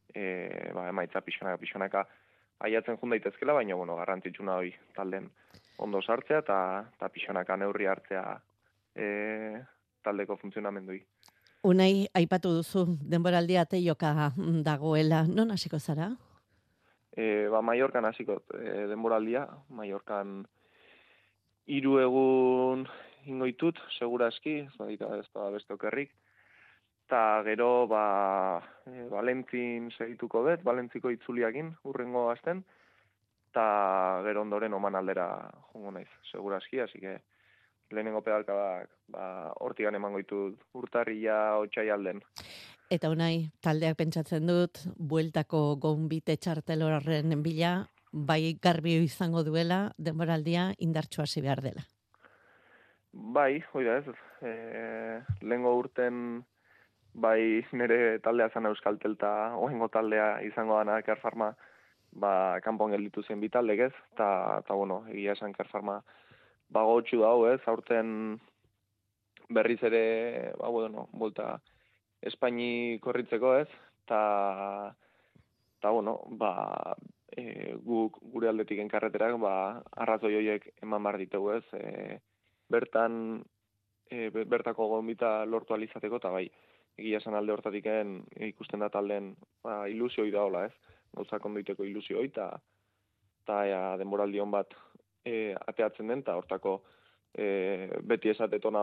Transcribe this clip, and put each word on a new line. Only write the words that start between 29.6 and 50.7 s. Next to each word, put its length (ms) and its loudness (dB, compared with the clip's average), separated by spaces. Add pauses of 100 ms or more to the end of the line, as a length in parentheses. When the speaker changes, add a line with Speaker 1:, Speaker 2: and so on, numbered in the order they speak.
Speaker 1:
segituko 500 -2
dut, 160 2
Valentziko 480 -2
itzuliakin, 640 -4 (100)
hurrengo 480 -2
asten, 320 -4 (880)
ta 720 2
gero 220 0
ondoren 320 -2
Oman 180 0
aldera 320 0 (460)
joango 240 -14
naiz, 140 -16 (200)
seguraski, 540 -6
así 160 -12
que 180 -10 (720)
lehenengo 320 -4
pedalkadak, 680 -2 (180)
ba, 520 -10
hortikan 340 -2
emango 280 -4
ditut 360 -6 (160)
urtarria, 640 -2 (200)
otsaialden. 640 -2 (640)
Speaker 2:
Eta 240 0
Unai, 380 0 (100)
taldeak 380 2
pentsatzen 500 0
dut, 320 2 (160)
bueltako 800 2
gonbite 600 0
txartel 500 -2
horren 580 2
bila, 280 2 (400)
bai 500 2
garbi 420 6
izango 400 0
duela, 540 2
denboraldia 800 0